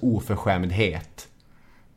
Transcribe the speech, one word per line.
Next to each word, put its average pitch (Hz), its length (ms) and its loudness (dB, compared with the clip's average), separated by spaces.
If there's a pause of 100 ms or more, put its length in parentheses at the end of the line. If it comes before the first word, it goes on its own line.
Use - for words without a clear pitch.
oförskämdhet. 95 1200 0 (720)